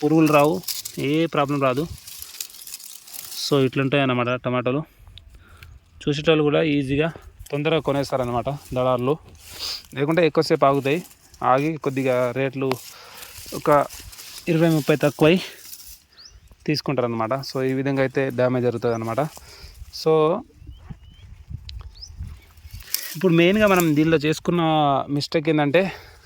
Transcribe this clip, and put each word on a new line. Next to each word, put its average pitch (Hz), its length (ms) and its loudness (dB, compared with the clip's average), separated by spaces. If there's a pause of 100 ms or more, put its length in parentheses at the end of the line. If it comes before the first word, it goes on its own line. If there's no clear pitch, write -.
పురుగులు 156 300 4
రావు, 151 300 4 (360)
ఏ 151 280 0
ప్రాబ్లం 143 360 0
రాదు. 135 240 0 (1600)
So, 139 200 2
ఇట్లుంటాయి 131 360 0
అన్నమాట 123 260 0 (160)
టమాటాలు. 127 560 -4 (1080)
చూసేటోళ్ళు 151 360 2
కూడా 147 180 2
ఈజీగా 143 500 0 (380)
తొందరగా 147 300 -2
కొనేస్తారనమాట 127 680 -2
దళారులు. 127 680 0 (800)
లేకుంటే 160 320 2
ఎక్కువసేపు 151 400 2
ఆగుతాయి, 139 360 2 (400)
ఆగి 135 340 2
కొద్దిగా 131 540 0
రేట్లు 131 400 -2 (840)
ఒక 143 320 4 (640)
ఇరవై 165 200 4
ముప్పై 156 280 2
తక్కువై 156 440 4 (1300)
తీసుకుంటారనమాట. 120 640 -2
So 135 300 -4
ఈ 131 100 0
విధంగా 135 300 0
అయితే 135 280 0
డ్యామేజ్ 123 360 2
జరుగుతుంది 117 280 0
అనమాట. 113 260 -4 (840)
So 160 360 4 (2750)
ఇప్పుడు 175 160 2
మెయిన్గా 185 340 4
మనం 175 300 4
దీనిలో 160 200 4
చేసుకున్న 156 440 0 (500)
మిస్టేక్ 147 380 -2
ఏంటంటే 151 440 2 (340)